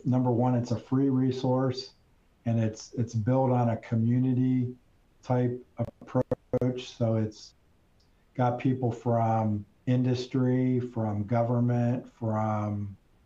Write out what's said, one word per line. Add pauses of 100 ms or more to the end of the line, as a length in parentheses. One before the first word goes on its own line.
number
one,
it's
a
free
resource, (540)
and
it's,
it's
built
on
a
community (480)
type (160)
approach. (720)
So
it's (840)
got
people
from (200)
industry,
from
government,
from (300)